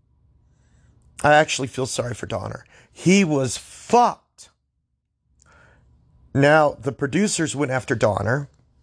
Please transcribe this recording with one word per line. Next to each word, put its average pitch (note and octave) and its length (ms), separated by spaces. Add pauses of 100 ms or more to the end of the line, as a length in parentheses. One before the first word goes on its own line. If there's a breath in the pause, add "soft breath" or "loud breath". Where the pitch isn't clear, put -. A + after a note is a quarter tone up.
(1200)
I D3 120
actually D3+ 340
feel B2+ 180
sorry A#2+ 280
for - 120
Donner. G#2+ 380 (260 soft breath)
He G3 320
was C#3 360
fucked. - 880 (1800 soft breath)
Now, D3 480
the C3+ 120
producers D3+ 600
went C3+ 180
after C3 220
Donner A2 540 (340)